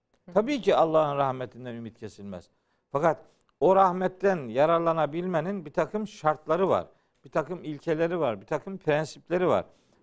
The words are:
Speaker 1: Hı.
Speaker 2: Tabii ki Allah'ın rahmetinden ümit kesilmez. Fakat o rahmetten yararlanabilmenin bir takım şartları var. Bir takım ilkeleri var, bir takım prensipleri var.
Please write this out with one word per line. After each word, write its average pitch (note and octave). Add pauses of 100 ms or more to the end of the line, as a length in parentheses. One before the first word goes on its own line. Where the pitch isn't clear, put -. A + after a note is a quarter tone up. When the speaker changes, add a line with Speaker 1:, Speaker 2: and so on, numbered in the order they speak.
(280)
Speaker 1:
Hı. F3+
Speaker 2:
Tabii A3+
ki F3+
Allah'ın D#3
rahmetinden B2+
ümit A2+
kesilmez. G2+ (400)
Fakat D3+ (420)
o F3+
rahmetten F#3
yararlanabilmenin E3
bir D3
takım G3+
şartları D#3+
var. F#2+ (380)
Bir -
takım D#3
ilkeleri E3
var, A2+
bir G2+
takım E3+
prensipleri D#3+
var. G2+ (380)